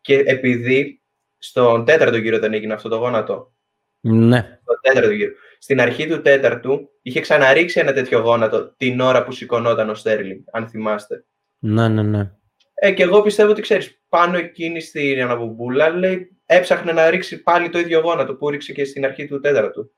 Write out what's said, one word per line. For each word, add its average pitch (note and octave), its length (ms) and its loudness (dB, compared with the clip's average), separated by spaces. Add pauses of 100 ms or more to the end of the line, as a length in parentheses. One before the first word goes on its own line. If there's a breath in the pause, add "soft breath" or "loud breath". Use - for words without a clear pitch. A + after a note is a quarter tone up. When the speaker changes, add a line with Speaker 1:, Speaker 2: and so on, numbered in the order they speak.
Speaker 1:
Και C#3 180 2
επειδή C3 800 0 (380)
στον A#2 460 2
τέταρτο C#3 320 4
γύρο A2 220 0
δεν G#2+ 140 -2
έγινε G#2+ 220 -4
αυτό A2 140 -10
το A2 80 -2
γόνατο. A2+ 560 -4 (480)
Speaker 2:
Ναι. A2+ 380 4 (240)
Speaker 1:
Στον - 200 -2
τέταρτο B2+ 280 4
γύρο. G#2 220 -4 (260 soft breath)
Στην C3 220 -2
αρχή B2+ 280 -2
του D#3 140 -4
τέταρτου C3+ 680 2 (120)
είχε B2+ 180 -6
ξαναρίξει D3 600 2
ένα C#3 120 0
τέτοιο B2+ 260 0
γόνατο A2+ 580 0
την B2+ 240 -4
ώρα B2+ 240 2
που C3 80 -12
σηκωνόταν A#2 580 -2
ο G#2+ 40 -4
Στέρλινγκ, G#2 460 -4 (120)
αν A2+ 160 -8
θυμάστε. G#2+ 560 -8 (340)
Speaker 2:
Ναι, A2+ 300 2
ναι, A2 140 0
ναι. G#2 280 -2 (520)
Speaker 1:
Ε, G3+ 100 4
και F#3 100 0
εγώ F#3 200 4
πιστεύω G#3 280 2
ότι, G#3+ 120 2
ξέρεις, - 460 -4
πάνω F3 300 2
εκείνη E3 420 -8
στην C#3 420 -4
αναβουμπούλα, A#2+ 680 -2
λέει, F3+ 460 -4 (100)
έψαχνε F3 460 2
να D#3+ 180 4
ρίξει F3+ 320 -6
πάλι E3+ 260 2
το F3 100 -4
ίδιο E3 220 0
γόνατο D#3+ 340 -2
που D3 160 -4
ρίξε C#3+ 220 -10
και C#3+ 120 -6
στην C#3 200 -8
αρχή C3+ 220 -6
του C#3 140 -8
τέταρτου. C3+ 580 -2